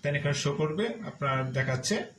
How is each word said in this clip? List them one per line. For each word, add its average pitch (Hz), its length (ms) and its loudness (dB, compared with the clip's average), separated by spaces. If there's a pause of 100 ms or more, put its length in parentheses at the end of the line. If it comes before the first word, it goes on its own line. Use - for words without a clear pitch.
Then 143 160 0
এখানে 143 240 2
শো 143 80 2 (100)
করবে, 156 240 0 (260)
আপনার 135 260 0 (200)
দেখাচ্ছে। 131 400 2 (220)